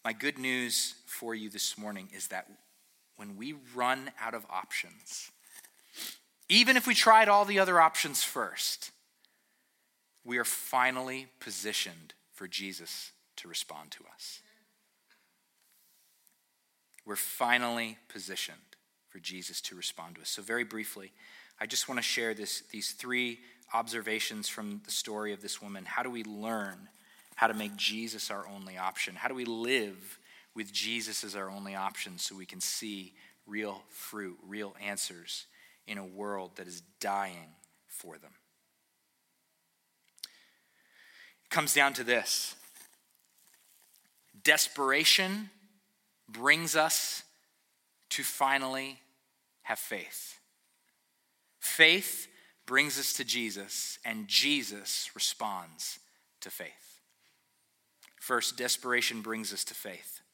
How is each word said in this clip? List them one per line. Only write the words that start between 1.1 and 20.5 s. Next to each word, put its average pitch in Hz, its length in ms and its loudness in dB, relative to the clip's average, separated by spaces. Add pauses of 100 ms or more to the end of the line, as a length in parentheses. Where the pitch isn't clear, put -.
you 107 160 -6
this - 260 -4
morning 101 360 -8
is 92 160 -10
that 92 200 -6 (680)
when 101 200 -12
we 131 180 -8 (200)
run 127 460 2
out 113 120 -4
of 110 160 -8
options, - 840 -8 (1160)
even 240 280 10
if 247 100 4
we 240 80 6
tried 220 340 10
all 202 160 10
the 196 140 4
other 185 220 8
options 160 420 6
first, - 680 -2 (1300)
we 120 140 -2
are 117 60 4
finally 131 840 0 (140)
positioned 95 760 -6 (180)
for 95 140 -12
Jesus 87 640 -8 (240)
to - 140 -16
respond 78 420 -8
to - 140 -18 (100)
us. - 260 -14 (2750)
We're 104 120 -6
finally 120 880 0
positioned 92 680 -10 (320)
for 98 100 -20
Jesus 90 440 -8
to - 120 -10
respond 85 400 -10
to 82 60 -18
us. 78 100 -8
So 107 120 -6
very 113 200 -2